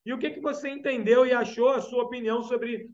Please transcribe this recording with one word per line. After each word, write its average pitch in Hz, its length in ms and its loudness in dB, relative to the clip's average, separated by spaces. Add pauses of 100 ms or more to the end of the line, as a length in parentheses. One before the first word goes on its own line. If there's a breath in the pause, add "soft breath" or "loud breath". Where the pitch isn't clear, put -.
e 240 80 -4
o 262 40 -6
que 302 140 -4
que 285 100 -12
você 285 280 -4
entendeu 262 560 4
e 254 80 4
achou 233 360 2
a 262 120 2
sua 247 220 -2
opinião 240 400 -4
sobre 233 500 -4